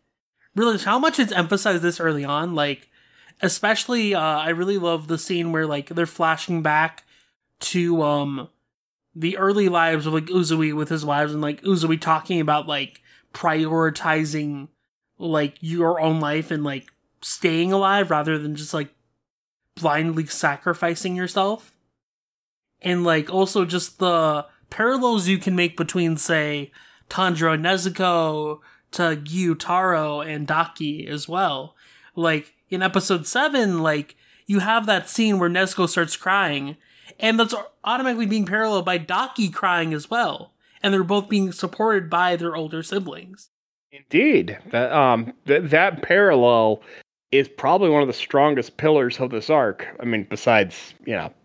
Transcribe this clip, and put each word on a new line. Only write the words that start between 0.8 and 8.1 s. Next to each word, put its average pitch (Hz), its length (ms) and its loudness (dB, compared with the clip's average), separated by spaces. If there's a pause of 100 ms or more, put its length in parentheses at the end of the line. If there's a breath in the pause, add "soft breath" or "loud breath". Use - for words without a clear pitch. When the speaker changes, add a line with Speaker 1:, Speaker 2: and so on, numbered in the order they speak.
Speaker 1:
how 220 160 2
much 311 180 0
it's 220 140 2
emphasized 185 500 0
this 170 180 -2
early 156 260 0
on. 156 280 -2
Like, 143 360 -4 (520 soft breath)
especially, 214 720 0
uh, 180 80 0
I 156 280 0
really 180 280 0
love 170 300 -2
the 160 100 -2
scene 170 360 -2
where, 160 120 0
like, 147 240 -4
they're 170 160 -2
flashing 160 560 -2
back 156 420 0 (580)
to, 170 420 0
um, 143 460 -2 (640)